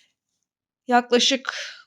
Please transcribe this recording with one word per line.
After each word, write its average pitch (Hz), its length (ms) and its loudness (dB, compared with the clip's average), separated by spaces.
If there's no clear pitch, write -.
Yaklaşık 247 680 0